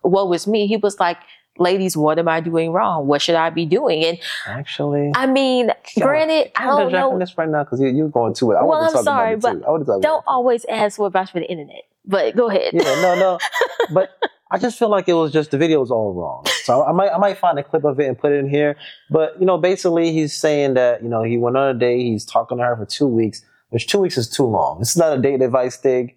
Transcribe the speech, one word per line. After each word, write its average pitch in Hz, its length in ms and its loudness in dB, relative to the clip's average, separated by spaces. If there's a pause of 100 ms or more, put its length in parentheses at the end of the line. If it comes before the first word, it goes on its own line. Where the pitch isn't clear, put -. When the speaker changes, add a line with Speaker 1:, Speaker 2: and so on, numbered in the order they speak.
Speaker 1:
"Woe 185 300 2
is 165 140 -4
me." 208 200 0
He 220 100 0
was 208 220 -2
like, 175 180 0 (400)
"Ladies, 180 400 0
what 156 220 2
am 170 80 0
I 165 140 0
doing 165 300 -2
wrong? 170 360 -2
What 147 160 0
should 170 120 0
I 160 140 2
be 165 160 -2
doing?" 175 400 0
And 170 120 -2 (280)
Speaker 2:
Actually, 143 720 -4
Speaker 1:
I 262 100 0
mean, 262 460 0 (120)
Speaker 2:
can - 200 -4
I, - 20 0
Speaker 1:
granted, 311 500 0
I - 40 0
Speaker 2:
can 247 40 -4
I - 60 -6
Speaker 1:
don't 285 120 2
Speaker 2:
interject 214 200 0
Speaker 1:
know. 180 120 0
Speaker 2:
on 185 60 -2
this 180 200 -6
right 160 100 -2
now? 151 140 -2
'Cause 127 180 -4
you, 135 60 2
you're 147 200 0
going 117 280 0
to 117 160 0
it. 92 40 4
I 82 60 4
Speaker 1:
Well, 311 180 2
Speaker 2:
want - 20 0
to - 40 0
Speaker 1:
I'm 330 80 2
Speaker 2:
talk 123 80 2
about 285 160 2
Speaker 1:
sorry, 226 140 0
Speaker 2:
it 220 40 0
too. 214 60 -6
Speaker 1:
but 208 260 -2
Speaker 2:
I 151 40 0
want 160 100 0
to 131 100 -4
talk 98 120 0
Speaker 1:
don't 302 80 2
Speaker 2:
about 311 80 0
it - 20 -6
too. - 60 -20
Speaker 1:
always 247 380 0
ask 214 320 -2
for 208 100 -2
advice 190 240 -2
for 175 80 -6
the - 100 -6
internet. 151 320 -12 (240)
But 185 300 0
go 233 140 2
ahead. - 240 0
Speaker 2:
Yeah, 165 100 2 (180)
no, 180 140 2
no. 180 280 2
Speaker 1:
<laughs> - 40 -6 (440)
Speaker 2:
But - 180 2 (420)
I 196 80 0
just 233 180 -2
feel 226 120 2
like 196 200 2
it 175 40 4
was 160 180 2
just, 151 200 0
the 143 60 0
video 160 220 4
was 123 120 0
all 107 220 0
wrong. 71 320 -8 (180)
So 131 200 2
I 143 80 2
might, 190 180 2
I 165 80 -2
might 196 220 0
find 165 180 2
a 143 60 -6
clip 156 200 -2
of 143 160 0
it 147 80 0
and 127 100 -2
put 147 140 0
it 143 60 4
in 139 120 -2
here. 147 260 0 (340)
But, 156 300 0
you 185 80 2
know, 180 100 2
basically 170 540 2
he's 156 240 -2
saying 143 400 0
that, 123 260 2
you 117 80 -6
know, 113 140 0
he 117 140 0
went 120 200 0
on 135 180 0
a 113 40 -6
date, 123 240 2
he's 113 220 -2
talking 117 340 -2
to 123 40 -2
her 123 120 0
for 107 100 -8
two - 220 -2
weeks, 113 340 0 (280)
which 117 180 -4
two 202 120 0
weeks 185 180 -2
is 117 120 -4
too 139 160 0
long. 98 340 -2
This 117 120 -4
is - 60 0
not 156 200 2
a 127 40 0
date 135 200 2
advice 127 360 0
thing. 127 400 0